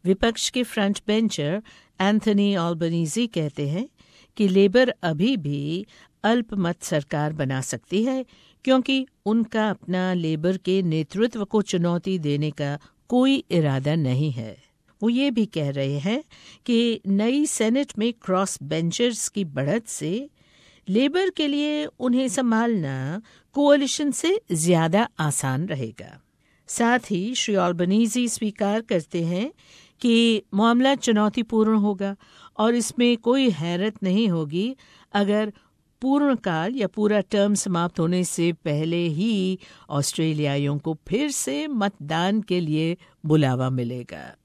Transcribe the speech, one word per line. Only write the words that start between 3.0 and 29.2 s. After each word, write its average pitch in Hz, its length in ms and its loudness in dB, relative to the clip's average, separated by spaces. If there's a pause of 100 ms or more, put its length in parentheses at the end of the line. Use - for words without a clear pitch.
कहते 151 420 -4
हैं 185 200 -4 (480)
कि 208 120 2
लेबर 202 540 4
अभी 180 340 0
भी 147 500 -6 (380)
अल्पमत 220 580 0
सरकार 151 500 -2
बना 135 280 -2
सकती 175 440 -4
है 262 220 -2 (380)
क्योंकि 262 420 2 (200)
उनका 214 440 0
अपना 185 440 -2
लेबर 165 420 0
के 185 260 0
नेतृत्व 185 600 -2
को 208 180 0
चुनौती 175 560 -2
देने 147 320 -2
का 143 280 -6 (300)
कोई 262 420 2
इरादा 147 440 0
नहीं 143 380 0
है। 113 300 -10 (400)
वो 214 60 2
ये 262 220 2
भी 220 160 0
कह 143 240 -4
रहे 143 280 -2
हैं 214 260 -2 (420)
कि 233 400 2
नई 226 400 2
सेनेट 233 520 0
में 226 140 0
क्रॉस 190 500 -2
बेंचर्स 170 680 -2
की 202 160 -4
बढ़त 147 420 -4
से 202 440 -6 (580)
लेबर 285 420 2
के 311 160 -2
लिए 294 400 -2
उन्हें 254 420 0
संभालना 220 920 -2 (320)
कोalition 285 580 4
से 370 280 0 (120)
ज्यादा 165 560 2 (100)
आसान 143 480 -2
रहेगा। 131 540 -10 (460)
साथ 240 320 2
ही 220 360 -4
श्री 220 200 -2
अल्बनीजी 190 760 2
स्वीकार 214 520 -2
करते 175 440 -2